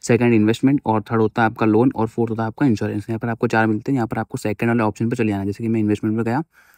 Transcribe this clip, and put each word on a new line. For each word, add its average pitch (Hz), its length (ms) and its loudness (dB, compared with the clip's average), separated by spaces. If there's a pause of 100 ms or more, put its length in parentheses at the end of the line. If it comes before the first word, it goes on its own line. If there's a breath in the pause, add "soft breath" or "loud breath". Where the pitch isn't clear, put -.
सेकंड 120 320 2
इन्वेस्टमेंट 113 520 2
और 110 160 0
थर्ड 113 200 -2
होता 110 200 0
है 113 60 4
आपका 113 180 -2
लोन 113 300 4
और 110 120 -2
फोर्थ 113 220 -4
होता 110 140 -4
है 113 40 -4
आपका 113 180 -2
इंश्योरेंस। 104 440 0
यहाँ 113 100 -4
पर 120 100 -6
आपको 117 180 -2
चार 113 200 2
मिलते 110 240 -2
हैं, 139 60 2
यहाँ 113 100 -2
पर 117 120 -6
आपको 110 180 -6
सेकंड 110 320 -2
वाले 117 140 2
ऑप्शन 110 260 -2
पर 123 60 -4
चले 113 120 0
जाना 101 120 -2
है। 98 60 -4
जैसे 101 180 -6
कि 113 60 -2
मैं 113 100 0
इन्वेस्टमेंट 107 380 0
पर 117 60 -2
गया 120 200 -2 (340 soft breath)